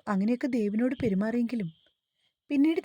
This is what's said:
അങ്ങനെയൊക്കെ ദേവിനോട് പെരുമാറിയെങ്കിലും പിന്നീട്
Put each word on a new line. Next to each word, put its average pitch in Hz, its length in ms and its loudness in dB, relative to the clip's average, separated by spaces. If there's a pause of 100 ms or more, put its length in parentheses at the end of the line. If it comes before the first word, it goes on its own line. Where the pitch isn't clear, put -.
അങ്ങനെയൊക്കെ 220 400 0
ദേവിനോട് 233 480 0
പെരുമാറിയെങ്കിലും 220 800 -2 (760)
പിന്നീട് 302 360 4